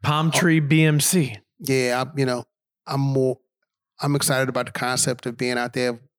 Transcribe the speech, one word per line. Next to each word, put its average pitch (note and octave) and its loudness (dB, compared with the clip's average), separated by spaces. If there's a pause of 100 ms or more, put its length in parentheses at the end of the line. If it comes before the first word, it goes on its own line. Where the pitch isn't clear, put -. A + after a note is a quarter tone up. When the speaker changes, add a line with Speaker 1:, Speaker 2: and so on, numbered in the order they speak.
Speaker 1:
Palm D3+ 0
Speaker 2:
uh, - 0
Speaker 1:
Tree D#3+ 2
B D3+ 4
M D3+ 4
C. C#3+ 0 (220)
Speaker 2:
Yeah, B2+ 0
I, C3 -16
you C3+ 2
know, B2 -4 (420)
I'm C#3 -2
more, C3+ 0 (640)
I'm C#3+ 0
excited C3+ 0
about B2 -2
the A#2+ -16
concept B2 -4
of A#2+ -8
being B2 -2
out A#2+ -4
there B2 -2 (200)